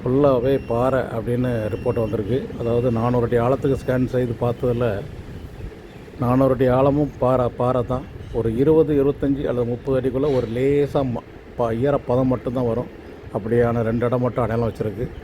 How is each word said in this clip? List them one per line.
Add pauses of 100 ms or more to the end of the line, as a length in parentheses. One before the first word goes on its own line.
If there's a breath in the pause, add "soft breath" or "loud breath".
ஃபுல்லாவே
பாறை
அப்படின்னு
ரிப்போர்ட்
வந்திருக்கு. (100)
அதாவது
நானூறு
அடி
ஆழத்துக்கு
ஸ்கேன்
செய்து
பார்த்ததுல (1200)
நானூறு
அடி
ஆழமும்
பாறை,
பாறை
தான். (320)
ஒரு
இருபது,
இருபத்தஞ்சு
அல்லது
முப்பது
அடிக்குள்ள
ஒரு
லேசா
ம-, (340)
ப-,
ஈரப்பதம்
மட்டும்தான்
வரும். (460)
அப்படியான
ரெண்டு
இடம்
மட்டும்
அடையாளம்
வச்சிருக்கு. (140)